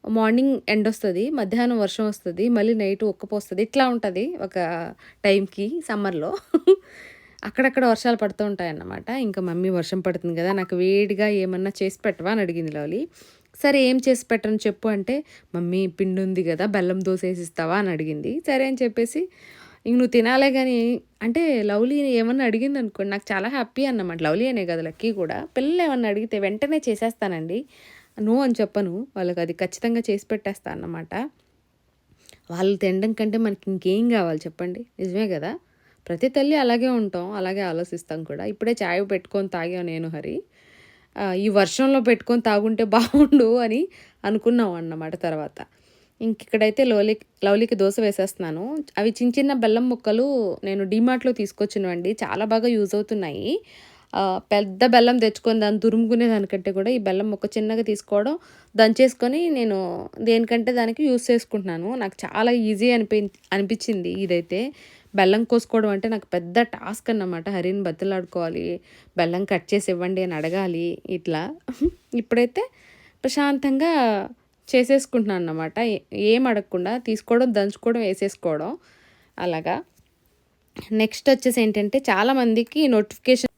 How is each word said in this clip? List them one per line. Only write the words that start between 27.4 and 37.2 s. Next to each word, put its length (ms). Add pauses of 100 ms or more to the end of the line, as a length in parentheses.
no 180
అని 220
చెప్పను 540
వాళ్ళకి, 240
అది 140
ఖచ్చితంగా 560
చేసి 160
పెట్టేస్తా 460
అన్నమాట. 440 (1400)
వాళ్ళు 240
తినడం 380
కంటే 240
మనకి 340
ఇంకేం 380
కావాలి 300
చెప్పండి, 460 (140)
నిజమే 280
కదా? 320 (480)
ప్రతి 220
తల్లి 260
అలాగే 320
ఉంటాం, 440